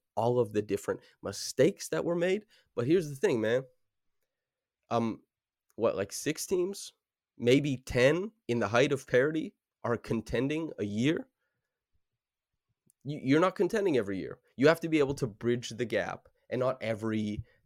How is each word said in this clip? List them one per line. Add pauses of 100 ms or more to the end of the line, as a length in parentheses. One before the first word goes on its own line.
(160)
all
of
the
different (220)
mistakes
that
were
made." (280)
But
here's
the
thing,
man. (1300)
Um, (540)
what,
like,
six
teams, (440)
maybe
ten (160)
in
the
height
of
parity (300)
are
contending
a
year? (1800)
You,
you're
not
contending
every
year. (180)
You
have
to
be
able
to
bridge
the
gap, (220)
and
not
every (220)